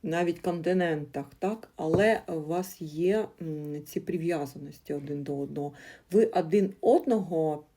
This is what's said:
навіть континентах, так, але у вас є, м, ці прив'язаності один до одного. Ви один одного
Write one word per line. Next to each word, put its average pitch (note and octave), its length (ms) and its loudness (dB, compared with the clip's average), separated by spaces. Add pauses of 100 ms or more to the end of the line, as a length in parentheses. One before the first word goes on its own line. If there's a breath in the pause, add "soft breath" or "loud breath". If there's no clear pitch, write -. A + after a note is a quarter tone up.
навіть E3+ 360 0
континентах, E3+ 880 0 (120)
так, G#3+ 380 -4
але F#3 520 4
у E3 120 -4
вас F3 420 -4
є, F3+ 420 0 (180)
м, D3+ 440 -6
ці - 140 -6
прив'язаності D3 960 -4
один C#3+ 280 -6
до C#3 160 -4
одного. C#3+ 340 -6 (380 loud breath)
Ви A3 140 6
один F#3+ 560 2
одного E3+ 840 2 (120)